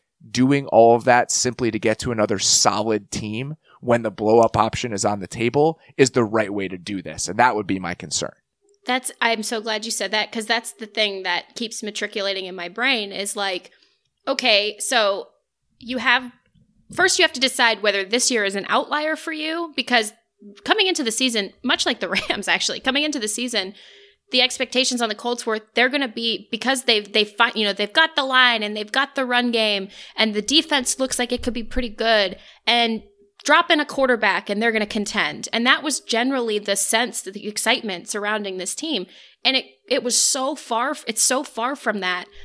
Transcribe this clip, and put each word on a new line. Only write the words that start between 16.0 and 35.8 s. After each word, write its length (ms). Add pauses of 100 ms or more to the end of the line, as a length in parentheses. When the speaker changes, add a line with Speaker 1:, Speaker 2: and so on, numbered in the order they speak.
Speaker 2:
first 260
you 40
have 100
to 60
decide 440
whether 200
this 280
year 140
is 100
an 140
outlier 460
for 160
you, 440
because 380 (500)
coming 240
into 160
the 80
season, 400 (120)
much 220
like 140
the 100
<laughs> 200
Rams, 180
actually, 320
coming 240
into 160
the 80
season, 460 (580)
the 100
expectations 600
on 80
the 60
Colts 300
were 140 (140)
they're 160
gonna 180
be, 440
because 320
they've, 280
they 140
fi-, 300
you 100
know, 80
they've 180
got 240
the 80
line 400
and 140
they've 140
got 240
the 100
run 260
game 380 (260)
and 180
the 80
defense 580
looks 200
like 120
it 120
could 100
be 100
pretty 260
good, 480 (280)
and 380 (420)
drop 260
in 80
a 60
quarterback 640
and 120
they're 100
gonna 140
contend. 680
And 120
that 160